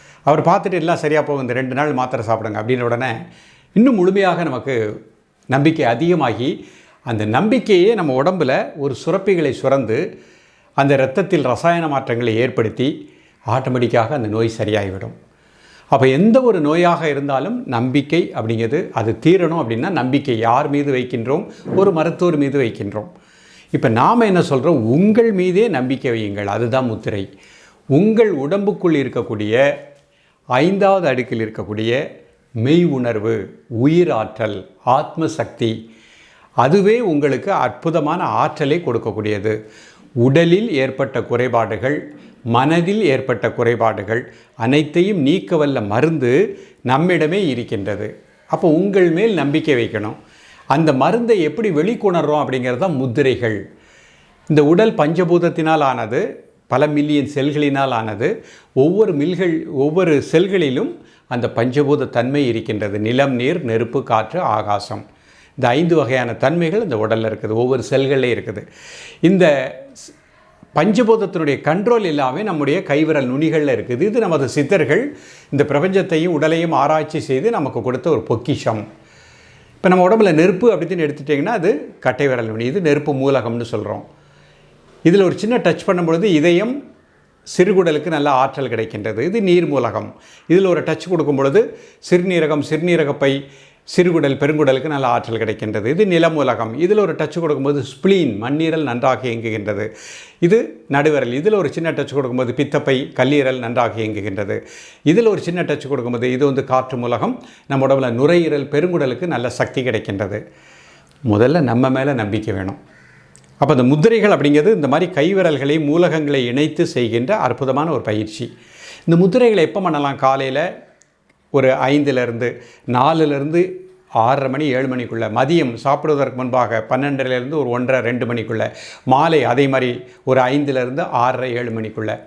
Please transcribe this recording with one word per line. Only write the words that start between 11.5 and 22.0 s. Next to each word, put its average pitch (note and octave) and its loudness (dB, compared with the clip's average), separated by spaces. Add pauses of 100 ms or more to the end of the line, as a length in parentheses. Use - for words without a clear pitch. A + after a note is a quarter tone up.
மாற்றங்களை B2 -2
ஏற்படுத்தி A#2+ -2 (320)
ஆட்டோமேட்டிக்காக A#2+ 0
அந்த B2+ -4
நோய் A2+ -2
சரியாகிவிடும். G2+ -4 (760)
அப்ப C3 4
எந்த G#3+ 4
ஒரு G#3 2
நோயாக E3 2
இருந்தாலும் C#3+ -4
நம்பிக்கை C#3 -2
அப்படிங்கிறது A2+ -4
அது A2+ -2
தீரணும் E3 2
அப்படின்னா A#2 -4
நம்பிக்கை C3+ -2
யார் B2 2
மீது C#3+ -2
வைக்கின்றோம்? B2+ -4 (240)
ஒரு F#3+ 4
மருத்துவர் E3 0